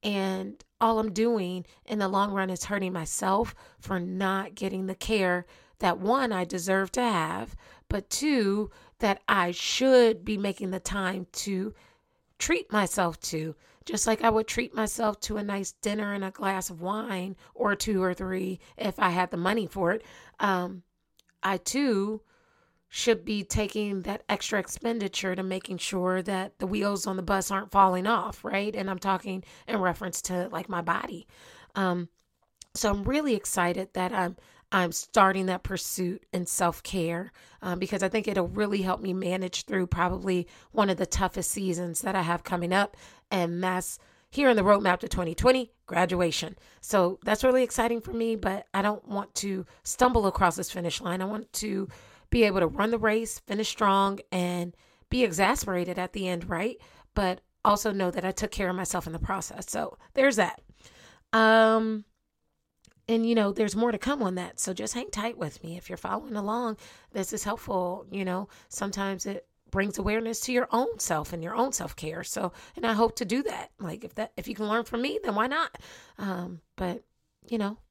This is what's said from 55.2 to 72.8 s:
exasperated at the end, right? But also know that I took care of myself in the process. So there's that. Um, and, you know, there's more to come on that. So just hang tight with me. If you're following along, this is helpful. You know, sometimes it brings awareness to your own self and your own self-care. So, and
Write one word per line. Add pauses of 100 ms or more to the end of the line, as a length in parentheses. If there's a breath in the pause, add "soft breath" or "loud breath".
exasperated
at
the
end,
right? (380 loud breath)
But (240)
also
know
that
I
took
care
of
myself
in
the
process.
So (180 soft breath)
there's
that. (720 loud breath)
Um, (1040)
and,
you
know,
there's
more
to
come
on
that.
So
just
hang
tight
with
me.
If
you're
following
along, (340 loud breath)
this
is
helpful.
You
know, (200 loud breath)
sometimes
it (240)
brings
awareness
to
your
own
self
and
your
own
self-care.
So, (220 loud breath)
and